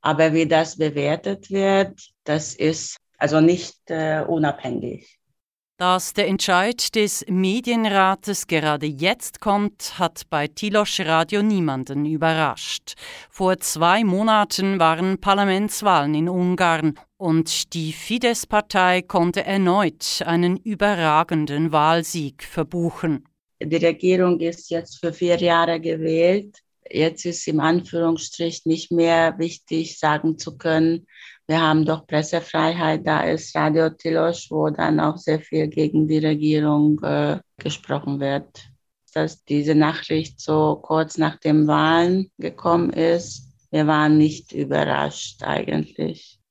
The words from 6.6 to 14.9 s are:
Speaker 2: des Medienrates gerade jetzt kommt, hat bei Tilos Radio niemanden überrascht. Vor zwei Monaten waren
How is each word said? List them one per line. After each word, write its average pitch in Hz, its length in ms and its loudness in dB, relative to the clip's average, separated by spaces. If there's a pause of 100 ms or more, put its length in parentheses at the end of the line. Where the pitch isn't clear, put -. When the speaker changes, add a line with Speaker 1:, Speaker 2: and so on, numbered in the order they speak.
Speaker 2:
des 208 360 -2
Medienrates 196 1160 0
gerade 151 380 0
jetzt 156 540 -4
kommt, 202 580 -2
hat 175 320 -4
bei 147 200 -2
Tilos 208 500 -2
Radio 165 420 0
niemanden 147 640 0
überrascht. 156 920 -2 (340)
Vor 185 300 0
zwei 175 440 2
Monaten 202 760 2
waren 170 440 2